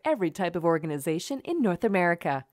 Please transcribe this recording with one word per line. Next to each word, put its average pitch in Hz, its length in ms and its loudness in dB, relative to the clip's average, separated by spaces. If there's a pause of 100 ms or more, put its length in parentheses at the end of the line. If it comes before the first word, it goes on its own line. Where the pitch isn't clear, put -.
every 220 260 2
type 175 240 -4
of 165 100 -4
organization 160 760 0
in 339 200 -4
North 185 220 0
America. 170 720 2